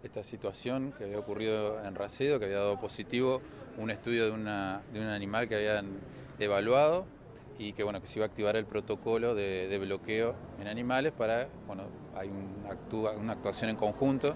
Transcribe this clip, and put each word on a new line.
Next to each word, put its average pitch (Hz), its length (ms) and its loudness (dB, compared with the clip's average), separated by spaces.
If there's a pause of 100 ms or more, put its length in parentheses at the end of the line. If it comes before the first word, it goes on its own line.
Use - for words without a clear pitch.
esta 110 200 -8
situación 123 720 -4
que 110 60 -6
había 101 160 -2
ocurrido 107 680 0
en 98 80 -4
Racedo, 123 460 2
que 107 60 0
había 98 120 2
dado 101 220 4
positivo 123 640 2 (340)
un 110 140 -2
estudio 117 340 2
de 107 60 4
una, 104 500 -2 (100)
de 110 100 -4
un 110 40 -2
animal 104 420 0
que 110 100 0
habían 104 420 0 (400)
evaluado 127 680 6 (540)
y 104 140 -4
que, 107 100 -2
bueno, 101 180 -2
que - 60 -14
se - 100 -8
iba 107 80 2
a - 20 -2
activar 104 280 2
el 110 100 2
protocolo 113 680 0
de, 95 320 0
de 98 100 0
bloqueo 107 560 0 (260)
en 101 80 -6
animales 123 440 2
para, 117 360 2 (200)
bueno, 98 160 -8 (320)
hay 98 140 -6
un 98 380 -8
actúa-, 107 480 -2
una 107 180 -2
actuación 104 360 0
en 110 60 0
conjunto 135 600 4